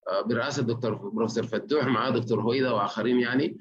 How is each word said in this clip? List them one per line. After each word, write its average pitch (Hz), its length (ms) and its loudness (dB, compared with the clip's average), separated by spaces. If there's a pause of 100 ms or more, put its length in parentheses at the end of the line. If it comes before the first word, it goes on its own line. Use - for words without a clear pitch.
آه، 95 140 0
برئاسة 139 380 0
الدكتور 113 340 0
بروفيسور 110 500 -2
فتوح 127 420 0
مع 123 240 0
دكتور 117 300 0
هويدا 123 300 2
وآخرين 110 500 2
يعني 127 400 0